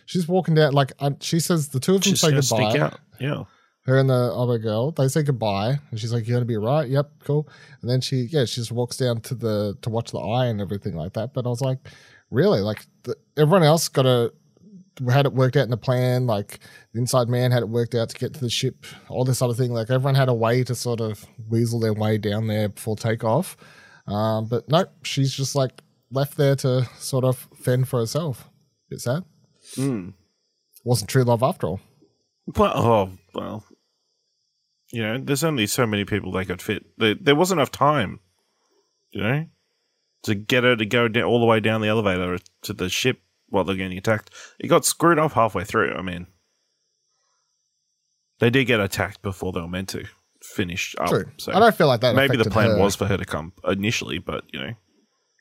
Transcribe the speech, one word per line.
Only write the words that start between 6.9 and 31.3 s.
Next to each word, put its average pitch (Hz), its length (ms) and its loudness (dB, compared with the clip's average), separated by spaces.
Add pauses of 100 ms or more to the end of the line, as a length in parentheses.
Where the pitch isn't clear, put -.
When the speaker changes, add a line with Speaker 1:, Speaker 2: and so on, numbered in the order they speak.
Speaker 1:
cool." 147 240 -2 (340)
And 110 80 -4
then 127 120 2
she, 127 300 -4
yeah, 147 140 2
she 113 160 -6
just 113 100 -8
walks 117 260 -6
down 120 240 -2
to - 140 -10
the, 104 460 -2
to - 100 -8
watch 117 200 -4
the - 80 -6
eye 117 280 -2
and 110 120 -4
everything 98 360 -8
like 82 180 -8
that. 110 220 -8
But 123 100 -4
I 123 40 -4
was 120 120 -6
like, 131 160 -2 (540)
"Really?" 143 300 2
Like, 104 240 -4 (180)
the, 120 120 -8 (220)
everyone 156 260 6
else 156 240 6
got 135 200 2
a, 120 260 2 (720)
had 139 200 4
it 110 60 -2
worked 127 220 2
out 139 100 4
in 107 40 -4
the 117 80 0
plan. 127 480 0
Like, 104 340 -2 (340)
the 113 60 -4
inside 123 300 0
man 123 220 2
had 123 100 2
it 101 80 -4
worked 117 240 -2
out 113 160 0
to - 80 -16
get 123 160 -6
to - 60 -18
the 123 100 -4
ship, - 360 -4 (220)
all - 160 -2
this 127 200 0
other 120 100 0
thing. 120 180 0
Like, 117 200 -2
everyone 131 240 2
had 135 140 4
a 127 40 2
way 117 300 2
to 123 100 -4
sort 120 260 -4
of 107 240 -6 (240)
weasel 117 320 0
their 110 140 0
way 107 240 2
down 104 300 -2
there 107 220 0
before 110 260 -6
takeoff. 113 600 0 (520)
Um, 110 400 -2
but 117 200 -4
nope, 165 220 0 (140)
she's 135 280 -2
just, 135 220 -6
like, 131 300 -2 (280)
left 135 260 -4
there 139 180 4
to 127 420 0
sort 131 260 -2
of 127 320 0
fend 127 320 0
for 127 120 -2
herself. 135 500 -6 (400)
Bit - 120 -14
sad. 143 240 -4 (500)
Speaker 2:
Mm. 117 380 -4 (680)
Speaker 1:
Wasn't 117 260 0
true 131 140 4
love 117 200 4